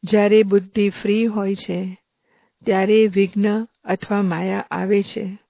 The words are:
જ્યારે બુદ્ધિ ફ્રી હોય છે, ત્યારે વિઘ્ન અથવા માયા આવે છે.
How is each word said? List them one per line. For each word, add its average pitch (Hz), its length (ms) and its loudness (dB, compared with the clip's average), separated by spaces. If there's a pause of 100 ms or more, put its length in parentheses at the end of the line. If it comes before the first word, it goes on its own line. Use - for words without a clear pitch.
જ્યારે 208 400 4
બુદ્ધિ 196 460 2
ફ્રી 208 360 -2
હોય 202 300 -2
છે, 185 420 -8 (680)
ત્યારે 208 420 2
વિઘ્ન 202 600 0 (160)
અથવા 190 380 -4
માયા 190 500 -4
આવે 190 320 0
છે. 202 340 -8 (120)